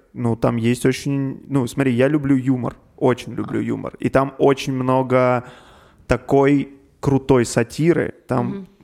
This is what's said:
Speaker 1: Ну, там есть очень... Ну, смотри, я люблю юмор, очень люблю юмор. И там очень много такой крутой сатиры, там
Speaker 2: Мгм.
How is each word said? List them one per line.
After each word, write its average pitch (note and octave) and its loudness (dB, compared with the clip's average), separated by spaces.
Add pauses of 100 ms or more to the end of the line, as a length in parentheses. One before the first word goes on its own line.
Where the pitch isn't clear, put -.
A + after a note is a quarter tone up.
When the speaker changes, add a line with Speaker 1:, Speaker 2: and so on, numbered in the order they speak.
(140)
Speaker 1:
Ну, A#2 -2
там A#2+ 0
есть A#2 0
очень... C3+ -2
Ну, C3+ 0
смотри, C3+ -2
я B2 2
люблю C#3+ 0
юмор, B2+ -2 (180)
очень B2 0
люблю A2 -6
юмор. A2+ -6
И B2+ -2
там C3+ 0
очень C#3 2
много B2+ 0 (640)
такой C#3 2 (320)
крутой C3 2
сатиры, C#3+ 0 (140)
там B2 -2
Speaker 2:
Мгм. G3 -10 (160)